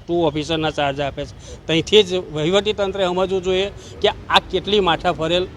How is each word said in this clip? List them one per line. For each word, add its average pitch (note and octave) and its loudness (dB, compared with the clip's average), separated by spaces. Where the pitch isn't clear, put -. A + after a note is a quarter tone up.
ટુ E3+ -2
ઓફિસરના D#3 2
ચાર્જ C#3+ 0
આપે C#3+ -4
છે. - -14
ત્યાંથી E3 4
જ F3+ -6
વહીવટી F3+ 0
તંત્રે G3 -2
સમજવું F#3 0
જોઈએ F#3+ 0
કે G3+ 4
આ G3 0
કેટલી G3 2
માથા F3 2
ફરેલ E3 0